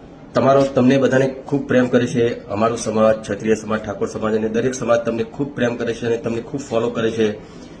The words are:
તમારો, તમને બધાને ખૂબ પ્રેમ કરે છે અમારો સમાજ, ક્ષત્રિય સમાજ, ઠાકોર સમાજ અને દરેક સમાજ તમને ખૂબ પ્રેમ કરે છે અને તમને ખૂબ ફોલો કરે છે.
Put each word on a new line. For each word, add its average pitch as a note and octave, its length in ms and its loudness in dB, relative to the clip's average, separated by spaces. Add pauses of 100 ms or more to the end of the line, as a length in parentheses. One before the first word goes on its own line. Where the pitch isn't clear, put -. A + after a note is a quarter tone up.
(340)
તમારો, C3+ 280 4
તમને C3+ 360 4
બધાને C3 300 4
ખૂબ - 400 -4
પ્રેમ B2+ 200 2
કરે B2 180 2
છે A#2+ 400 -2
અમારો A2 300 0
સમાજ, A2 400 2
ક્ષત્રિય G#2+ 380 -2
સમાજ, G#2+ 260 -2
ઠાકોર G#2+ 280 -4
સમાજ G#2+ 260 -2
અને A2 140 0
દરેક B2 260 0
સમાજ A#2 260 2
તમને A2+ 220 -2
ખૂબ C#3+ 320 -6
પ્રેમ A#2+ 220 0
કરે A2+ 180 -4
છે A#2+ 120 -6
અને A2+ 100 2
તમને A#2 240 -4
ખૂબ - 200 -8
ફોલો A2+ 280 -2
કરે A2+ 220 0
છે. A2 200 0 (500)